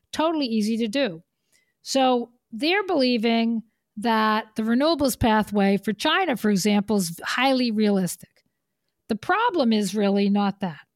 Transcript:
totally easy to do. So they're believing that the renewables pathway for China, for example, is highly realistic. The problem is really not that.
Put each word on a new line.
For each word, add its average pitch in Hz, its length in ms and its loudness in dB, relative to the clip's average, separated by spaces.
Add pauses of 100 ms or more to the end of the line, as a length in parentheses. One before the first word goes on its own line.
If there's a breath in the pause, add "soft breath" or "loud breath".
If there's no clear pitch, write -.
(120)
totally 311 360 -2
easy 220 300 -2
to 233 100 -2
do. 202 360 -4 (600)
So 254 480 0 (200)
they're 330 320 0
believing 233 760 0 (360)
that 220 580 0
the 220 80 -4
renewables 269 560 0
pathway 202 580 2
for 202 160 -4
China, 320 420 0
for 214 140 -2
example, 208 460 2
is 170 280 -2
highly 254 460 0
realistic. 202 600 -2 (800)
The 226 80 -2
problem 359 560 0
is 208 220 0
really 202 360 2
not 202 320 0
that. 165 180 -8 (160)